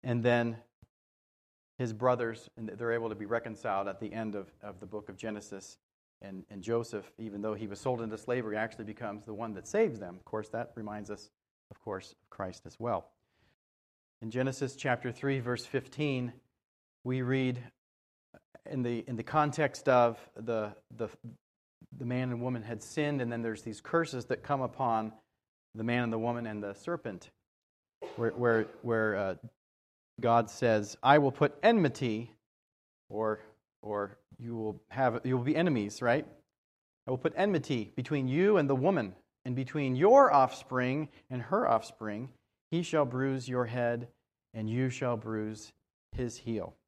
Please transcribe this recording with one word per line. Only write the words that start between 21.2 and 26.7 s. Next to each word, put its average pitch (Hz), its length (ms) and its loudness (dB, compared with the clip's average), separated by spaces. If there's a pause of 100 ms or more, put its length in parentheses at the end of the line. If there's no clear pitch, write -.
the 120 80 -8
man 127 240 -2
and 120 100 -6
woman 123 220 -4
had 110 200 -8
sinned, 147 380 -2
and 120 100 -2
then 117 120 -4
there's 113 200 -4
these 110 180 -10
curses 147 460 -2
that - 160 -2
come 139 200 0
upon 113 500 0 (640)
the 113 100 -6
man 120 200 2
and 113 80 0
the 113 60 -2
woman 117 280 -2
and 107 160 -6
the 101 100 -6